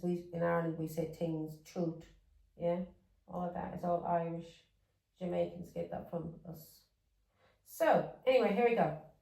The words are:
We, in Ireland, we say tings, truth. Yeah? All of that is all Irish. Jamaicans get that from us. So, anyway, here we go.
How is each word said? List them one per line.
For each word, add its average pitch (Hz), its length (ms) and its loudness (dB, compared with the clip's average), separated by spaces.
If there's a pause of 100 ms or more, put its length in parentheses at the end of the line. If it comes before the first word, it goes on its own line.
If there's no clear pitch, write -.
We, 175 300 -2
in 170 100 -4
Ireland, 170 360 2
we 160 100 -2
say 160 300 -4
tings, 156 360 -2 (100)
truth. 165 400 -4 (560)
Yeah? 170 200 0 (480)
All 180 180 -6
of 175 80 -4
that 185 220 -6
is - 80 -8
all 175 240 0
Irish. 170 380 0 (760)
Jamaicans 175 540 -2
get 170 160 -6
that - 200 -8
from 165 200 -6 (180)
us. 165 100 -12 (1040)
So, 240 440 4 (180)
anyway, 233 280 6
here 240 140 4
we 233 60 6
go. 165 220 2 (260)